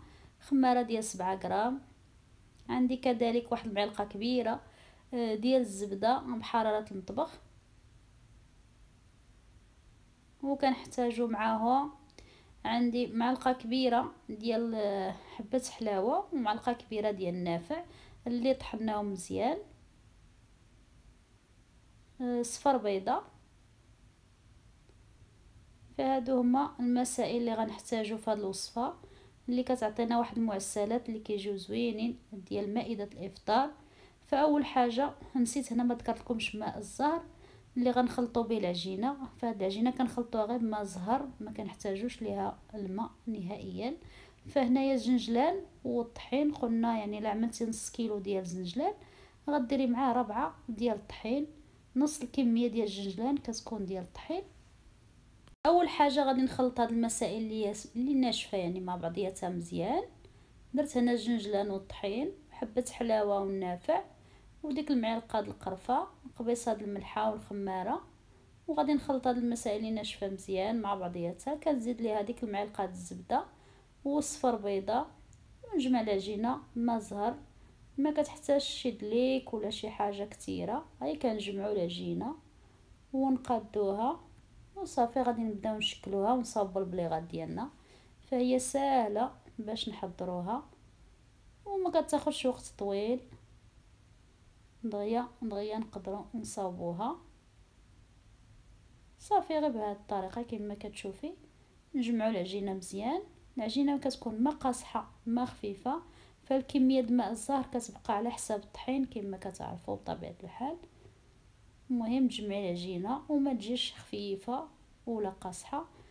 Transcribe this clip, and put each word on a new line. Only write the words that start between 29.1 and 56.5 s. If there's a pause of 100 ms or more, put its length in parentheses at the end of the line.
اللي
كتعطينا
واحد
المعسلات
اللي
كيجيو
زوينين (140)
ديال
مائده
الافطار. (500)
فاول
حاجه (220)
نسيت
هنا،
ما
ذكرتلكمش
ماء
الزهر (540)
اللي
غنخلطوا
به
العجينه. (200)
فهاد
العجينه
كنخلطوها
غير
بماء
الزهر، (100)
ما
كنحتاجوش
ليها (160)
الماء (160)
نهائياً. (500)
فهنايا
الزنجلان (220)
والطحين،
قلنا
يعني
الا
عملتي
نص
كيلو
ديال
الزنجلان، (560)
غديري
معاه
ربعة (140)
ديال
الطحين، (480)
نص
الكميه
ديال
الزنجلان
كتكون
ديال
الطحين. (1200)
اول
حاجه
غادي
نخلط